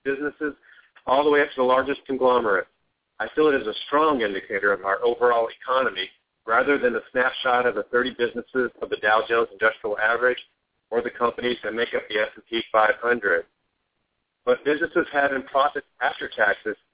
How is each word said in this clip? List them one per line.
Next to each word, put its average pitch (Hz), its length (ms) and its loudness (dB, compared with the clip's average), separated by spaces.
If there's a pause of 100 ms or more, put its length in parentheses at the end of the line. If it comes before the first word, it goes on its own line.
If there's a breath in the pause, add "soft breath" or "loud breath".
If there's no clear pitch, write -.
businesses 143 520 -4 (520 soft breath)
all 135 160 4
the 151 80 4
way 147 120 6
up 123 80 0
to - 80 -6
the 131 40 0
largest 131 460 2
conglomerate. 123 580 2 (540)
I 107 160 -6
feel 151 100 4
it 139 160 2
is 104 60 -6
a 104 60 -6 (120)
strong 147 360 2
indicator 101 500 -2
of 95 120 -4
our 98 200 -2
overall 120 420 2 (160)
economy 117 480 -2 (360)
rather 131 300 2
than 123 160 0
the 113 80 -4 (100)
snapshot 123 540 0
of 120 100 0
the 104 100 -4
thirty 123 260 -2
businesses 120 600 -4 (120)
of 131 80 -8
the - 100 -4
Dow 107 260 2
Jones 117 240 0
Industrial 104 480 -2
Average 117 380 0 (540)
or 117 100 -2
the 120 80 -6
companies 120 560 -2
that 107 80 -6
make 117 220 -4
up 120 160 -2
the 107 80 -2
S 110 160 0
and 110 100 -20
P 113 260 -4
five 107 300 4
hundred. 107 460 0 (1000)
What 123 180 0
businesses 147 480 -2
have 143 220 0
in 135 120 -6
profits 143 420 -2 (160)
after 131 260 -4
taxes, 107 480 -2 (180)